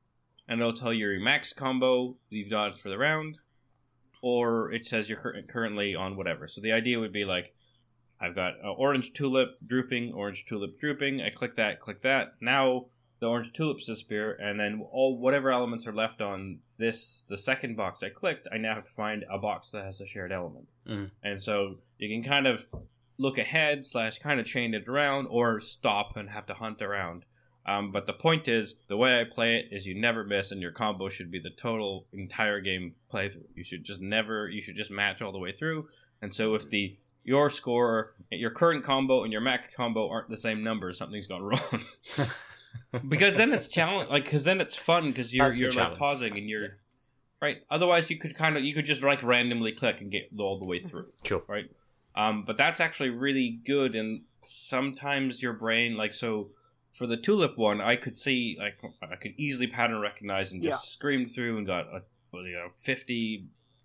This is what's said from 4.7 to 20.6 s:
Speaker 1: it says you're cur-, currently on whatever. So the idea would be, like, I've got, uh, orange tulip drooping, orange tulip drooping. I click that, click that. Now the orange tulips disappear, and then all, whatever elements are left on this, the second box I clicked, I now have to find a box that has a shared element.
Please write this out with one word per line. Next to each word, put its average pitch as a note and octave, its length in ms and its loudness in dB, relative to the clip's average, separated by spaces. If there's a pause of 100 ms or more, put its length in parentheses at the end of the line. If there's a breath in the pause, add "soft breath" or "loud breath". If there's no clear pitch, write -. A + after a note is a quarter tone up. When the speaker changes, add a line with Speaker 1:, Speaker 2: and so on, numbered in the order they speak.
Speaker 1:
it A2+ 140 -6
says A2 220 -2
you're G#2+ 100 -6
cur-, G2+ 240 -6
currently G#2 520 -4
on F#2+ 220 -4
whatever. E2 320 -4
So - 120 -14
the A2 120 0
idea A#2 260 2
would G#2+ 140 -2
be, G2+ 120 0
like, F2+ 300 -2 (680)
I've F2 140 -4
got, F2+ 200 0 (100)
uh, G2+ 80 -2
orange C3 400 2
tulip C3 520 2
drooping, B2 480 -2
orange G2+ 340 -6
tulip G2+ 340 -6
drooping. C#3 400 -2
I A2 100 -2
click - 260 -6
that, G#2+ 240 0
click G2+ 220 -12
that. C3 380 2
Now B2+ 460 2 (340)
the A#2 80 0
orange A#2 240 -2
tulips D#3 340 -2
disappear, G#2+ 460 -4
and G#2 260 -4
then G#2+ 220 -2 (100)
all, C3 280 4
whatever C3 340 4
elements A#2 340 0
are A2 60 -8
left A2 280 -2
on F#2+ 400 -6 (180)
this, - 500 -4
the G2+ 80 -6
second C3 400 -2
box F#2+ 260 -4
I G2 60 -4
clicked, - 440 -4
I A2 60 -2
now A2 180 -2
have G#2 100 -10
to - 60 -20
find G#2+ 380 -4
a G2 80 -4
box G2+ 340 -4
that G2+ 120 -6
has F#2+ 160 -10
a F#2+ 60 -14
shared F#2 260 -8
element. F2 360 -8 (180)